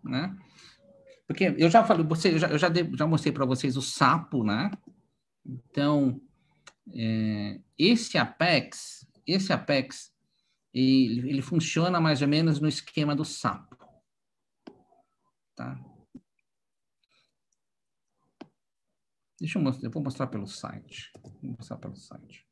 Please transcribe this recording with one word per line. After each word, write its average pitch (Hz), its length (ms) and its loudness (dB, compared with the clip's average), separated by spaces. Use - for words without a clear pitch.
né? 170 360 -6
Porque 180 320 0
eu 165 100 6
já 220 140 10
falei, 180 240 4
você, 160 280 2
eu 160 40 2
já, 160 100 2
eu 151 100 0
já 175 100 4
dei, 165 280 0
já 147 100 0
mostrei 156 260 2
pra 131 120 -2
vocês 127 320 -2
o 135 60 -4
sapo, 139 640 0
né? 113 260 0
Então, 139 760 0
é, 110 680 -2
esse 220 400 2
Apex, - 920 -2
esse 190 260 0
Apex, - 600 -2
ele, 127 580 4
ele 135 120 -2
funciona 170 580 0
mais 151 220 2
ou 143 60 2
menos 151 320 2
no 151 80 2
esquema 147 480 -2
do - 80 -2
sapo, - 520 -6
tá? - 240 -10
Deixa 160 180 -4
eu 170 40 2
mostrar, 131 260 -2
eu - 20 -6
vou 151 120 -8
mostrar 135 260 -6
pelo 101 180 -8
site. - 680 -16
Vou - 160 -12
mostrar - 180 -14
pelo - 200 -16
site. - 560 -20